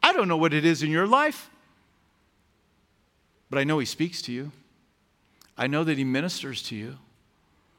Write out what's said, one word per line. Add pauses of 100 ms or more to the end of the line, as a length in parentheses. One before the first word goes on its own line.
I
don't
know
what
it
is
in
your
life, (2000)
but
I
know
he
speaks
to
you. (1080)
I
know
that
he
ministers
to
you, (800)